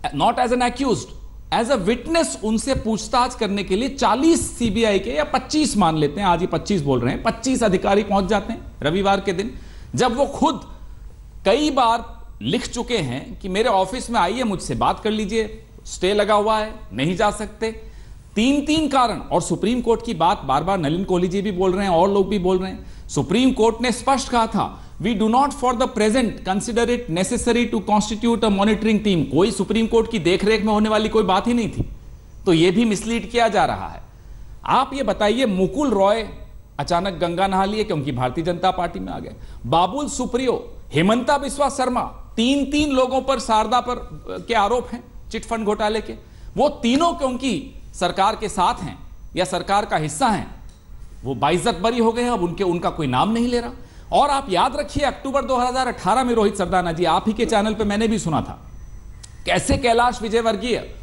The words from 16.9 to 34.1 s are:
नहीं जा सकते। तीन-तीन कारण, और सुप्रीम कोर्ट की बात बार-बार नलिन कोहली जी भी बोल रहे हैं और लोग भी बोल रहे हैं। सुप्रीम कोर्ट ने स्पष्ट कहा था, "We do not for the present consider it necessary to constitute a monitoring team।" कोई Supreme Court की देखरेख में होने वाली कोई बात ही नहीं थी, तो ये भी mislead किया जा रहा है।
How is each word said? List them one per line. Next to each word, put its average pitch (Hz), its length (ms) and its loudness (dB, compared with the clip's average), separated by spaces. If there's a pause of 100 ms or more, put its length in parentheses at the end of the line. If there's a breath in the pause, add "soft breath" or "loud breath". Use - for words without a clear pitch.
नहीं 156 220 0
जा 208 160 2
सकते। 220 500 -6 (540 loud breath)
तीन-तीन 294 520 2
कारण, 240 320 2
और 151 220 0
सुप्रीम 196 400 0
कोर्ट 226 240 0
की 233 80 -4
बात 175 280 2
बार-बार 147 360 0
नलिन 165 260 0
कोहली 180 240 2
जी 185 140 0
भी 196 100 -2
बोल 185 200 2
रहे 196 120 0
हैं 196 80 0
और 175 180 4
लोग 202 200 2
भी 208 100 0
बोल 185 200 2
रहे 190 120 -4
हैं। - 380 -14
सुप्रीम 226 420 2
कोर्ट 220 300 2
ने 247 100 0
स्पष्ट - 400 0
कहा 233 160 2
था, 165 360 -4 (180 loud breath)
"We 160 60 -2
do 220 140 0
not 240 120 2
for 269 200 2
the 247 200 0
present 226 760 0
consider 196 240 -2
it 240 380 0
necessary 190 340 -2
to 233 280 2
constitute 214 640 2
a 220 60 0
monitoring 214 580 2
team।" 190 220 2
कोई 170 280 4
Supreme 220 360 0
Court 226 240 2
की 233 80 -2
देखरेख 196 460 2
में 220 80 2
होने 214 160 4
वाली 214 200 2
कोई 220 140 2
बात 185 240 2
ही 240 60 2
नहीं 233 160 0
थी, - 200 -4 (560)
तो 185 80 6
ये 165 180 6
भी 220 140 4
mislead 220 460 -2
किया 233 160 2
जा 190 180 4
रहा 98 220 -4
है। 82 140 -12 (640 soft breath)